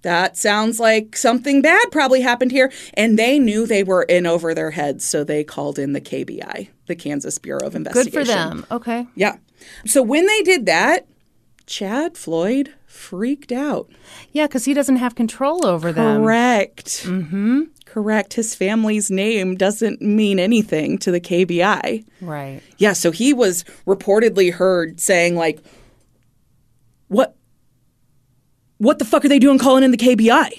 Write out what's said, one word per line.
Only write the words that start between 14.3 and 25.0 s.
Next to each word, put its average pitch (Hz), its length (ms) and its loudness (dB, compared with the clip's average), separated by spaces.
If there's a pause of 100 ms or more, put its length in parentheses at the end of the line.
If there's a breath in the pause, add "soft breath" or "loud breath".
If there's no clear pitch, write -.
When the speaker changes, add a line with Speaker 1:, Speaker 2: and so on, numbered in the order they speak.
Speaker 2:
Yeah, 302 140 0
'cause 262 200 -4
he 277 80 0
doesn't 277 220 2
have 240 180 -2
control 277 520 -2
over 170 260 -2
them. 220 300 2
Speaker 1:
Correct. 233 840 0
Speaker 2:
Mm-hmm. 196 560 -2 (240)
Speaker 1:
Correct. 214 480 -4
His 226 200 -4
family's 214 560 0
name 190 460 -2
doesn't 202 460 -2
mean 208 360 2
anything 190 600 0
to - 120 -4
the 175 100 0
K 180 240 0
B 175 180 -2
I. 208 420 -2 (160)
Speaker 2:
Right. 143 400 -12 (180)
Speaker 1:
Yeah, 202 140 4
so 175 180 0
he 226 220 0
was 208 320 0 (220 loud breath)
reportedly 196 680 2
heard 175 480 0